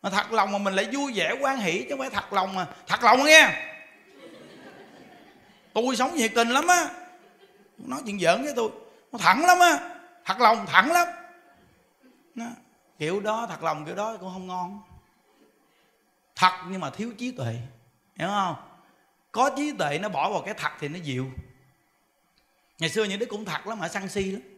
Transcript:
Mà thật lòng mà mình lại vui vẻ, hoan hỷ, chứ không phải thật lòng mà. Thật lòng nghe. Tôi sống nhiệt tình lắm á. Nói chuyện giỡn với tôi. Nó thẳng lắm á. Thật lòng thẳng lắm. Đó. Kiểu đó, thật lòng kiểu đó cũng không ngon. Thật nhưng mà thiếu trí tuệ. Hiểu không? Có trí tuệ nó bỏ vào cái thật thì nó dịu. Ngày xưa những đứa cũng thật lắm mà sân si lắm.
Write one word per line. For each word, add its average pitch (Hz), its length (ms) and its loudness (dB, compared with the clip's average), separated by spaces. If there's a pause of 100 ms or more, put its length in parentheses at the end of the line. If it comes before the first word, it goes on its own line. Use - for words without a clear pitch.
Mà 202 80 -4
thật 202 220 -2
lòng 202 200 2
mà 202 60 -2
mình 202 160 -2
lại 208 180 0
vui 277 200 -2
vẻ, 185 280 0
hoan 269 180 0
hỷ, 165 240 -2
chứ - 80 -10
không 285 80 -6
phải 262 120 -6
thật 202 220 -6
lòng 196 220 0
mà. 185 120 -4 (200)
Thật 208 160 -2
lòng 247 220 6
nghe. 311 240 10 (2250)
Tôi 247 240 0
sống 262 180 0
nhiệt 226 200 0
tình 233 140 4
lắm 277 180 2
á. 349 220 4 (920)
Nói 269 280 -10
chuyện 202 140 -6
giỡn 175 220 4
với 294 140 -6
tôi. 226 140 -2 (420)
Nó 240 60 -12
thẳng 202 280 6
lắm 359 120 8
á. 339 200 6 (460)
Thật 202 160 -2
lòng 220 260 4
thẳng 208 260 4
lắm. 349 160 4 (1300)
Đó. 233 120 -10 (520)
Kiểu 170 220 -2
đó, 220 300 -4
thật 160 120 -12
lòng 151 240 -4
kiểu 175 80 -10
đó 214 260 -6
cũng 185 120 -12
không 185 140 -12
ngon. 185 360 -8 (1500)
Thật 185 160 4 (180)
nhưng 190 100 -8
mà 143 100 -6
thiếu 226 280 -8
trí 247 120 -6
tuệ. 117 260 -6 (600)
Hiểu 165 120 -4
không? 196 260 -2 (800)
Có 262 240 2
trí 294 160 -4
tuệ 151 260 -2
nó 202 100 -4
bỏ 165 220 0
vào 185 120 -2
cái 110 120 -8
thật 147 160 -4 (100)
thì 147 80 -6
nó 165 100 -8
dịu. 135 280 -4 (1500)
Ngày 165 120 -2
xưa 214 140 0
những 202 140 -6
đứa 233 80 -4
cũng 208 180 -8
thật 165 220 -8
lắm 220 120 -8
mà 170 100 -6
sân 196 200 -6
si 196 220 -4
lắm. 214 120 -8 (160)